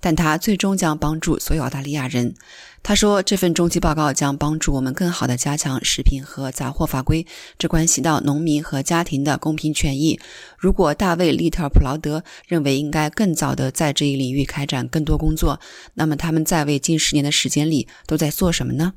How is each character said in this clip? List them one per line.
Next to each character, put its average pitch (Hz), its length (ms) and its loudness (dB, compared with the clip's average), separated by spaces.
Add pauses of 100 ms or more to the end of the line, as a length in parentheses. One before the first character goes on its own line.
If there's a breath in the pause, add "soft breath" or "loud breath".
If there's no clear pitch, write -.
但 170 140 2
他 156 240 2
最 202 180 0
终 196 200 0
将 160 200 0
帮 156 220 -2
助 160 200 0
所 - 180 0
有 156 80 0
澳 127 60 -4
大 135 100 -8
利 139 120 -8
亚 143 140 -4
人。 123 280 -2 (480 loud breath)
他 208 120 0
说， 202 280 4
这 196 140 0
份 180 160 2
中 170 160 2
期 165 120 0
报 165 120 2
告 151 200 0
将 139 240 0
帮 147 220 0
助 151 160 0
我 135 60 0
们 131 120 -2
更 175 180 -2
好 - 160 -4
地 123 100 0
加 143 200 -2
强 135 280 -4
食 - 180 -2
品 135 200 4
和 135 300 -10
杂 127 180 -6
货 131 160 -2
法 131 160 -2
规， 160 240 -2 (320 loud breath)
这 - 100 -4
关 160 180 2
系 - 140 2
到 151 200 2
农 143 200 0
民 151 220 0
和 139 200 -4
家 170 200 0
庭 139 220 -2
的 147 120 0
公 156 200 -2
平 156 180 -2
权 139 240 0
益。 147 220 2 (380 loud breath)
如 196 140 2
果 165 220 4
大 185 200 2
卫· 165 220 2
利 165 140 2
特 175 140 -2
尔 143 40 -2
普 - 140 6
劳 139 140 0
德 156 260 -4 (240 loud breath)
认 165 160 0
为 139 160 2
应 147 120 -4
该 151 200 -2
更 190 240 0
早 135 200 -2
地 131 180 -2
在 151 200 0
这 147 140 0
一 139 80 0
领 131 180 -2
域 139 120 0
开 143 200 -6
展 131 220 -4
更 156 180 -2
多 151 140 2
工 156 160 2
作， 156 260 0 (340 loud breath)
那 156 120 0
么 151 100 0
他 165 140 -2
们 160 140 2
在 156 200 2
位 143 140 0
近 160 180 0
十 - 200 0
年 143 80 2
的 143 80 0
时 - 160 0
间 147 200 2
里 147 200 0 (180 loud breath)
都 156 100 0
在 156 140 0
做 175 220 0
什 127 120 -2
么 123 100 -4
呢？ 165 220 -2